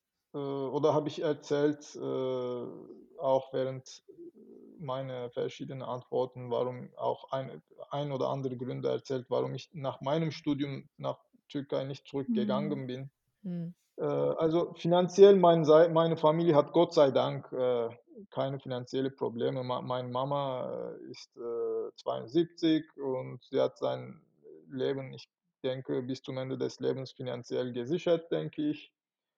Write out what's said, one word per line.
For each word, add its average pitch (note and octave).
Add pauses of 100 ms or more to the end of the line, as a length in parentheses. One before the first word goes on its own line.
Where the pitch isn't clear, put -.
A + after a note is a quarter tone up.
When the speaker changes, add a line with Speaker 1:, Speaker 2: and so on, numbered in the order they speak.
(340)
Speaker 1:
Äh, D3+
oder C#3
habe D3+
ich -
erzählt, D3
äh, B2+
auch C3+
während C3 (760)
meine C3
verschiedenen C3+
Antworten, B2
warum B2
auch B2+
ein, C3+ (280)
ein C#3+
oder C3+
andere C3+
Gründe C3
erzählt, B2+
warum C3
ich -
nach C3+
meinem D3+
Studium C#3
nach C3+ (240)
Türkei C#3
nicht C#3
Speaker 2:
Mhm. -
Speaker 1:
zurückgegangen C#3
bin. C3 (320)
Speaker 3:
Mhm. F3 (220)
Speaker 1:
Äh, -
also D3
finanziell F3+
mein E3+
sei, D#3
meine E3
Familie D#3+
hat C#3+
Gott E3+
sei C#3+
Dank, C3
äh, B2 (400)
keine C3+
finanzielle C3
Probleme. B2+
Ma-, B2+
meine B2+
Mama, B2+
äh, B2+
ist, -
äh, A2+
zweiundsiebzig D#3 (120)
und C3
sie C3+
hat C3
sein B2+ (480)
Leben, C3+
ich C3 (340)
denke, C3+
bis C3
zum C3
Ende C3
des B2+
Lebens C3
finanziell B2+
gesichert, E3
denke D#3
ich. - (460)